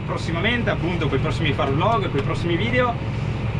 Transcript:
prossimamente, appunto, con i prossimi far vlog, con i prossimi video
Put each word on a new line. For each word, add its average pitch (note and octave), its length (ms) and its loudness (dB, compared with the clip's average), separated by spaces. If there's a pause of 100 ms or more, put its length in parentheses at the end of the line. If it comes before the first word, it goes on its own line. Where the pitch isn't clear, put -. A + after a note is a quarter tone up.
prossimamente, G#3 640 0
appunto, D#3+ 380 0
con C3+ 100 2
i - 40 0
prossimi D3+ 320 0
far D3+ 180 0
vlog, F#3+ 380 2
con C#3+ 100 0
i - 40 0
prossimi E3+ 340 0
video A#3+ 360 2 (680)